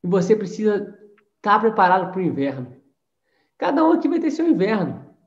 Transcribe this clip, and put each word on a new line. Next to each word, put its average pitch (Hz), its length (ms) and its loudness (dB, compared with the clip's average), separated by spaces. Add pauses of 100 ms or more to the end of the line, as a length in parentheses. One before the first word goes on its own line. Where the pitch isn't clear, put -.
E - 40 -8
você 190 300 2
precisa 208 600 -4 (460)
tá 214 160 4
preparado 190 540 2
pro 185 100 -6
inverno. 135 540 -4 (840)
Cada 277 260 0
um 330 80 4
aqui 320 160 0
vai 339 120 0
ter 320 100 -2
seu 320 160 -4
inverno. 196 580 0 (220)